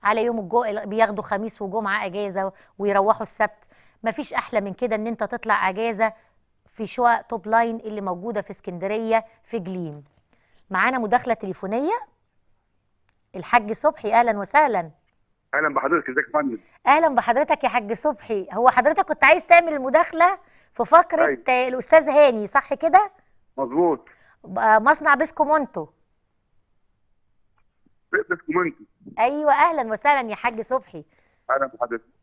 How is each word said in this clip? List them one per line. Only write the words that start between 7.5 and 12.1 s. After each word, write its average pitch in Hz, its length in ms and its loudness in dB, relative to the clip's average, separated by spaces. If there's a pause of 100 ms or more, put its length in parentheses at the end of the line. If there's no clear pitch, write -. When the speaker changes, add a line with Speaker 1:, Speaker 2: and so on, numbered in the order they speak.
Speaker 1:
اللي 214 220 -10
موجودة 196 400 -6
في - 100 -12
اسكندرية 214 760 -4 (180)
في 226 160 -8
جليم. 165 440 -10 (680)
معانا 220 300 0
مداخلة 233 340 0
تليفونية. 220 680 -6 (1400)